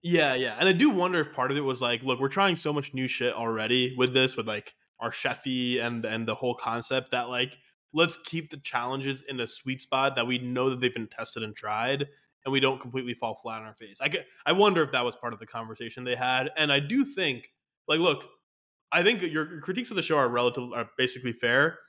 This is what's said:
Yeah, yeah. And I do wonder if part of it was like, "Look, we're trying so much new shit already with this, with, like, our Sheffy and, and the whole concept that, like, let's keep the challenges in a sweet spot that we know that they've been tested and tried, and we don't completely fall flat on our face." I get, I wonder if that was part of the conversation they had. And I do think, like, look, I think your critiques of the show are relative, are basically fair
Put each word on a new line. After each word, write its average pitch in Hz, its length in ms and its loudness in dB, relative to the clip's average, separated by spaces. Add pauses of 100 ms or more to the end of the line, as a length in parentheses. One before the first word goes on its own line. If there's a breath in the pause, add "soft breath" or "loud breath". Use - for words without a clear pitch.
Yeah, 165 320 4
yeah. 123 240 -2
And 175 100 6
I 196 40 8
do 262 180 6
wonder 180 300 2
if 143 120 -2
part 131 180 0
of 139 80 0
it - 60 0
was 127 180 0
like, 120 200 0
"Look, 127 180 0
we're 139 80 2
trying 190 280 4
so 151 160 -2
much 143 220 -4
new 131 120 -2
shit 123 280 0
already 117 640 0
with 127 160 4
this, 131 220 4
with, 110 120 -4
like, 107 260 -6 (240)
our 113 120 -4
Sheffy 123 720 -2
and, 117 220 -4
and 110 200 -4
the 110 80 -2
whole 123 200 -2
concept 123 560 -4
that, 123 180 -2
like, 127 300 -4 (340 soft breath)
let's 170 240 4
keep 160 340 -8
the 151 60 -12
challenges 135 720 -4
in 131 120 -6
a 117 60 -2
sweet 131 360 -8
spot 135 340 0
that 120 100 0
we 123 120 0
know 127 320 0
that 127 100 -4
they've 123 140 2
been 113 140 -6
tested - 340 -8
and 107 120 -8
tried, 120 520 -2 (380 soft breath)
and 135 80 -2
we 139 80 4
don't 131 200 2
completely 123 320 -6
fall 113 300 -6
flat 113 180 -8
on 110 60 -14
our 107 80 -16
face." 104 260 -20
I 135 80 -2
get, 151 180 -4 (200 loud breath)
I 156 60 4
wonder 190 300 6
if 143 100 0
that 123 120 2
was 120 120 -2
part 120 180 -6
of 101 40 -18
the 113 80 -16
conversation 113 580 -12
they 123 120 -2
had. 127 400 0
And 151 160 2
I 139 80 4
do 226 240 0
think, 151 480 -4 (340)
like, 156 140 2
look, 160 240 2 (680)
I 170 100 4
think 202 200 4
your 156 380 -4
critiques 208 300 -6
of 214 60 -4
the 170 60 0
show 156 140 2
are 131 120 4
relative, 123 460 0
are 117 220 -4
basically 127 360 -2
fair 131 460 2 (100)